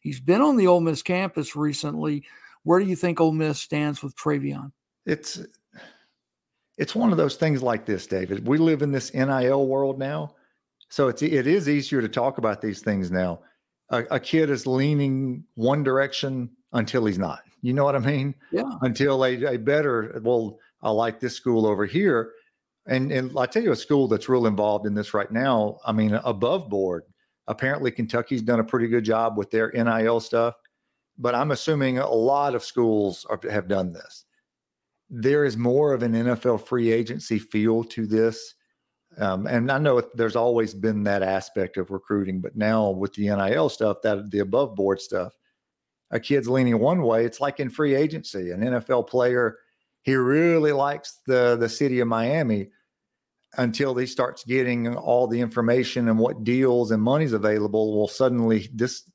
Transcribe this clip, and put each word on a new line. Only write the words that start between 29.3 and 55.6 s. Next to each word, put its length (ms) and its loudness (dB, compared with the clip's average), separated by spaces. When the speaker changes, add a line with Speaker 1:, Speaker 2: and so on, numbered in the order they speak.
Speaker 2:
with 120 -4
their 260 0
N 100 0
I 200 2
L 120 2
stuff, 380 0
but 180 0
I'm 160 0
assuming 460 0
a 120 0
lot 440 2
of 100 -4
schools 640 0
are, 180 -4
have 200 -4
done 240 -2
this. 320 -20
There 340 2
is 120 0
more 360 2
of 100 0
an 120 2
N 140 2
F 160 -2
L 140 2
free 320 0
agency 480 -2
feel 460 2
to 220 -6
this. 480 0
Um, 300 -2
and 240 0
I 80 2
know 200 4
it, 180 -4
there's 200 0
always 380 2
been 300 -2
that 180 0
aspect 540 -2
of 140 -6
recruiting, 500 -4
but 160 -10
now 340 2
with 240 -4
the 140 -2
N 120 0
I 120 2
L 180 2
stuff, 320 -2
that 280 -2
the 100 -2
above 340 0
board 260 0
stuff, 320 -6
a 100 -4
kid's 280 0
leaning 300 2
one 240 2
way. 220 2
It's 160 -6
like 200 -4
in 100 -4
free 240 0
agency, 560 -4
an 120 -4
N 120 -2
F 160 -4
L 120 2
player, 560 0
he 140 0
really 560 4
likes 540 -2
the, 300 4
the 120 0
city 320 0
of 80 2
Miami 600 0
until 380 0
he 120 -2
starts 380 -4
getting 520 -2
all 300 2
the 140 -2
information 680 0